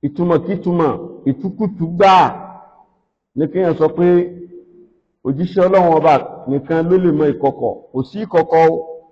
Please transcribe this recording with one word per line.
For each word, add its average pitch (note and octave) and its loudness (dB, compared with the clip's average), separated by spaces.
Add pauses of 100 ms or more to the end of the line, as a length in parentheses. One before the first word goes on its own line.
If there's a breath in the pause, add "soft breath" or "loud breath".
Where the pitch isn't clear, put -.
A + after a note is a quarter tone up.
Ìtumọ̀ E3+ 0
kí F3+ -4
túmọ̀, E3+ 0 (300)
ìtukùtù F#3 -4
gbáà F3+ 4 (1120)
ni C#3 -2
kéèyàn F3 -2
sọ D#3 2
pé F3 0 (1200)
òjíṣẹ́ F3+ -2
Ọlọ́run F#3 4
Ọba D#3 4 (320)
nìkan C#3+ -2
ló F3 2
lè F3+ 2
mọ D3+ 0
ìkọ̀kọ̀. C3+ -2 (140)
Kò - -8
sí C3+ -10
ìkọ̀kọ̀ E3 2
o. D#3+ 4 (360)